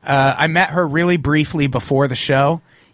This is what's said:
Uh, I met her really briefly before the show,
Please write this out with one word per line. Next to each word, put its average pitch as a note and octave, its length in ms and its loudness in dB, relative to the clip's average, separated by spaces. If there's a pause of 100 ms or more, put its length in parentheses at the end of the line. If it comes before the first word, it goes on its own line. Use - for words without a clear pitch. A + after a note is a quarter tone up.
Uh, C3+ 360 2
I D#3 80 0
met E3 240 0
her E3+ 160 -2
really E3+ 300 0
briefly D3 500 0
before C3+ 420 0
the B2+ 60 -4
show, D3 460 0 (340)